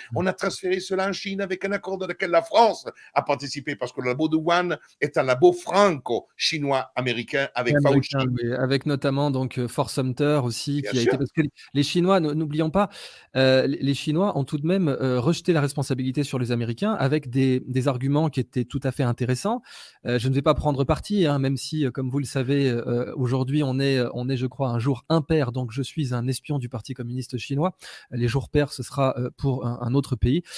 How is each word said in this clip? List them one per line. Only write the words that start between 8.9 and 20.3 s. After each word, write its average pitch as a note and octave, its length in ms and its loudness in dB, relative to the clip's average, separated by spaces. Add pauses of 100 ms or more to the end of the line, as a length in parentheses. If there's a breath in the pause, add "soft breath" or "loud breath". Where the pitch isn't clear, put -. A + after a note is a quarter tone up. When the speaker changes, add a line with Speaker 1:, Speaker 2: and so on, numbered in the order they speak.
Speaker 2:
donc, C3 260 -4
euh, B2 120 -2
Fort B2+ 200 -2
Sumter C#3+ 540 0
aussi, C#3+ 380 -2
Speaker 1:
Bien - 100 -6
Speaker 2:
qui B2+ 60 0
a B2 40 4
Speaker 1:
sûr. A#2+ 120 0
Speaker 2:
été, C3 40 0
parce C3 140 -4
que D#3+ 100 0 (320 loud breath)
les C#3+ 100 2
Chinois, F3+ 340 2
n-, D3+ 160 0
n'oublions D#3 360 0
pas, G3 200 0 (460 loud breath)
euh, C3 300 6
les, C#3 120 -2
les C#3 160 0
Chinois D#3 440 0
ont C#3 60 0
tout D3+ 140 -4
de D3 100 -2
même, F3+ 220 2
euh, B2+ 300 2
rejeté E3 340 2
la D#3 80 2
responsabilité C3+ 640 -2
sur C3+ 140 -4
les B2 140 -2
Américains A#2+ 440 0 (100)
avec C3+ 240 0
des, C3 380 2
des B2+ 200 0
arguments C#3 440 2
qui - 80 -2
étaient A#2+ 260 -2
tout - 180 -6
à C3+ 80 0
fait C#3 120 -2
intéressants. B2+ 580 0 (440 loud breath)
Euh, B2 120 0
je A#2+ 100 0
ne C3+ 60 2